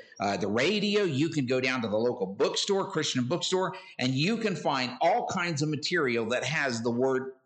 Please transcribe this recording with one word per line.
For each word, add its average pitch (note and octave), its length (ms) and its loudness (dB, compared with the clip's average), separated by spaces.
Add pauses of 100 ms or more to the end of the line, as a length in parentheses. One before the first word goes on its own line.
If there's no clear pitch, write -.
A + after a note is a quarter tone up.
(200)
uh, G2+ 180 0
the G2 100 -2
radio, G3+ 560 2
you D#3 240 2
can D3 160 0
go B2+ 160 0
down C3 220 0
to A2 60 -2
the G2+ 80 0
local A2+ 300 0
bookstore, E3+ 640 0
Christian D3 340 0
bookstore, F3 500 0 (240)
and B2+ 160 0
you F3+ 240 2
can G#3 180 -2
find C3 440 -2
all F#3 260 2
kinds E3+ 340 -2
of D3+ 80 0
material B2+ 600 0
that B2 140 0
has C3+ 360 -2
the A#2+ 100 -2
word C3 420 0 (140)